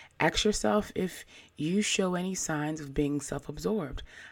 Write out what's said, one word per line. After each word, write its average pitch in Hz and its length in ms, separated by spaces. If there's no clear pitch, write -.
Ask 165 240
yourself 214 520
if 185 280
you 175 260
show 185 340
any 185 200
signs 156 460
of 139 120
being 143 280
self-absorbed. 147 840